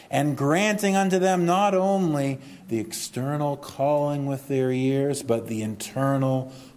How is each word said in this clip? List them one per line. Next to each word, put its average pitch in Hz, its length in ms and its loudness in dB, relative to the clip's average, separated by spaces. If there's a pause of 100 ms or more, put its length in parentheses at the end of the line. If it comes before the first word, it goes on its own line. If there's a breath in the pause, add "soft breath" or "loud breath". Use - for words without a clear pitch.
and 143 280 0
granting 190 580 2
unto 190 240 4
them 185 260 2
not 190 280 4
only 170 680 0 (280 loud breath)
the 113 120 -2
external 143 760 -4
calling 147 680 0
with 135 220 -4
their 131 240 0
ears, 135 520 0
but 110 240 -2
the 110 140 -4
internal 131 920 0 (260 loud breath)